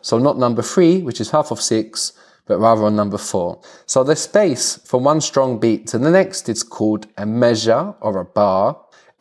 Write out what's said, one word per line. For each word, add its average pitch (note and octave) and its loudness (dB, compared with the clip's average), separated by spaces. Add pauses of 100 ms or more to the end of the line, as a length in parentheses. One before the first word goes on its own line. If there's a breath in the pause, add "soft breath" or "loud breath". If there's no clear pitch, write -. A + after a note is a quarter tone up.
So - 0
not C3+ 2
number A#2+ 0
three, F3+ 2
which B2+ -8
is G#2+ -6
half D3+ 0
of - -6
six, - -4 (320 soft breath)
but G2 -2
rather A2 4
on G#2 2
number G2+ -2
four. F2 -6 (240 loud breath)
So C3 0
the D3 2
space - 0
from B2+ 0
one D3+ 2
strong C3 -2
beat A2 0
to A#2+ -4
the C#3 2
next, - 0
it's G#2+ -4
called G#2+ -2 (100)
a G#2 -8
measure A#2 0
or G#2 -4
a F2+ -6
bar. G#2 0 (400 soft breath)